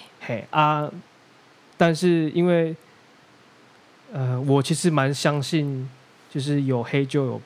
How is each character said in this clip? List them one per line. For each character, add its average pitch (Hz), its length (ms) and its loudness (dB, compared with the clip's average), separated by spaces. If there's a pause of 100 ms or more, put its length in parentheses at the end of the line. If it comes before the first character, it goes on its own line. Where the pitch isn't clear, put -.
(200)
嘿， 117 300 -8
啊， 151 420 2 (840)
但 170 180 4
是 170 360 2
因 170 120 2
为， 165 320 2 (1400)
呃， 127 300 -2
我 139 200 4
其 160 120 0
实 175 160 0
蛮 139 240 2
相 147 280 0
信， 135 460 -2 (420)
就 - 80 -6
是 143 260 -2
有 127 180 0
黑 139 240 0
就 139 180 0
有 113 200 -4